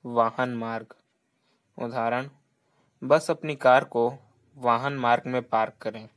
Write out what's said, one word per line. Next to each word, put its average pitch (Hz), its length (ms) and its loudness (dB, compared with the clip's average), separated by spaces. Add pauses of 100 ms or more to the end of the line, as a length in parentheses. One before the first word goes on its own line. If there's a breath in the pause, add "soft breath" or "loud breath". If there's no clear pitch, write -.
वाहन 120 480 0
मार्ग। 113 400 -10 (840)
उदाहरण, 120 520 -4 (760)
"बस 151 260 4
अपनी 156 260 -4
कार 131 280 6
को 120 300 0 (420)
वाहन 123 360 0
मार्ग 120 340 0
में 127 160 -4
park 110 400 -2
करें।" 110 340 -10